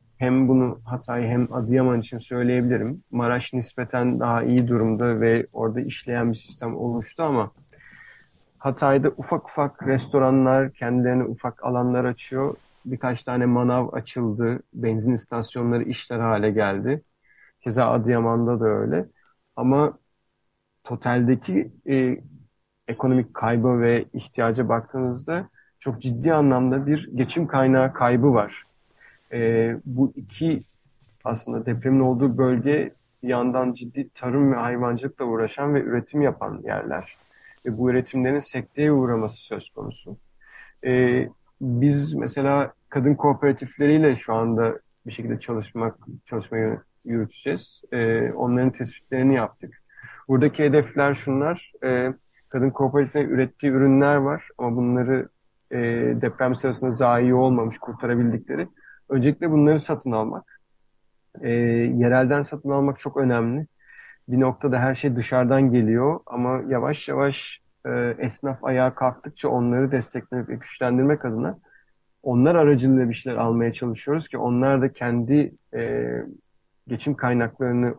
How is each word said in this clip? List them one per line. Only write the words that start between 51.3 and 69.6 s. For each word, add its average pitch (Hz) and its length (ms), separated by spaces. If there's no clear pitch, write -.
E, 127 300
kadın 135 200
kooperatiflerin 135 600
ürettiği 131 420
ürünler 139 440
var 143 420
ama 120 180
bunları, 123 540
e, 127 60
deprem 127 340
sırasında 127 360
zayi 120 420
olmamış, 123 440
kurtarabildikleri. 120 920
Öncelikle 143 420
bunları 151 280
satın 147 320
almak. 110 480
E, 120 80
yerelden 120 920
satın 143 280
almak 139 300
çok - 180
önemli. 123 500
Bir 123 120
noktada 127 400
her 131 160
şey 131 200
dışarıdan 127 560
geliyor 123 540
ama 123 420
yavaş 131 400
yavaş, 139 540
e, 123 320
esnaf 127 460
ayağa 127 320
kalktıkça 131 540
onları 123 420